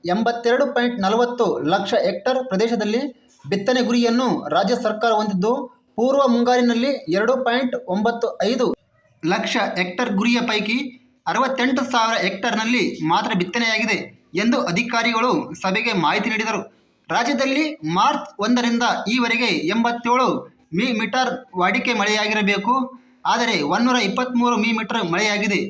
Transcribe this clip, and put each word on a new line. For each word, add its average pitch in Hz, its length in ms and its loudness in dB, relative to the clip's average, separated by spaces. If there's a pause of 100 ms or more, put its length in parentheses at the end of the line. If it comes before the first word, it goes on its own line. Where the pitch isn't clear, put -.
(140)
ಎಂಬತ್ತೆರಡು 233 600 2
ಪಾಯಿಂಟ್ 240 300 0
ನಲವತ್ತು 240 420 2 (260)
ಲಕ್ಷ 202 200 0 (140)
ಹೆಕ್ಟೇರ್ 254 340 -2 (100)
ಪ್ರದೇಶದಲ್ಲಿ 220 500 0 (440)
ಬಿತ್ತನೆ 202 420 0
ಗುರಿಯನ್ನು 240 400 2 (280)
ರಾಜ್ಯ 202 200 2 (100)
ಸರ್ಕಾರ 214 340 0
ಹೊಂದಿದ್ದು, 202 340 0 (440)
ಪೂರ್ವ 269 300 2
ಮುಂಗಾರಿನಲ್ಲಿ 240 640 2 (260)
ಎರಡು 226 160 2 (120)
ಪಾಯಿಂಟ್ 247 300 0 (200)
ಒಂಬತ್ತು 233 320 0 (240)
ಐದು 254 160 0 (560)
ಲಕ್ಷ 196 320 -2 (240)
ಹೆಕ್ಟೇರ್ 196 400 -2
ಗುರಿಯ 240 200 2 (120)
ಪೈಕಿ 214 260 -2 (480)
ಅರವತ್ತೆಂಟು 247 680 0
ಸಾವಿರ 226 320 2
ಹೆಕ್ಟೇರ್ನಲ್ಲಿ 220 580 0 (300)
ಮಾತ್ರ 214 280 0
ಬಿತ್ತನೆಯಾಗಿದೆ 220 560 -2 (460)
ಎಂದು 233 160 2 (140)
ಅಧಿಕಾರಿಗಳು 233 600 0 (300)
ಸಭೆಗೆ 220 320 0 (100)
ಮಾಹಿತಿ 202 260 2
ನೀಡಿದರು. 220 300 -2 (500)
ರಾಜ್ಯದಲ್ಲಿ 262 540 0 (320)
ಮಾರ್ಚ್ 254 320 2 (120)
ಒಂದರಿಂದ 233 440 2 (300)
ಈವರೆಗೆ 233 360 0 (240)
ಎಂಬತ್ತೇಳು 240 540 0 (500)
ಮೀ-, 247 220 0
ಮೀಟರ್ 240 320 0 (300)
ವಾಡಿಕೆ 233 320 0
ಮಳೆಯಾಗಿರಬೇಕು. 208 840 0 (560)
ಆದರೆ 226 240 0 (200)
ಒಂದೂರ 247 220 2 (120)
ಇಪ್ಪತ್ತ್ಮೂರು 247 540 0
ಮೀ-, 226 140 0
ಮೀಟರ್ 220 240 -4 (120)
ಮಳೆಯಾಗಿದೆ. 202 460 0 (100)